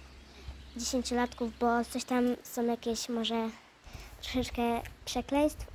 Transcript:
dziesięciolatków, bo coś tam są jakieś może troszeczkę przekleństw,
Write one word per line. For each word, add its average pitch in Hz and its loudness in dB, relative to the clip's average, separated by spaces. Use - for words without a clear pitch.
dziesięciolatków, 240 0
bo 233 4
coś 247 -4
tam 247 4
są 240 -2
jakieś 233 0
może 226 0
troszeczkę 240 0
przekleństw, 285 2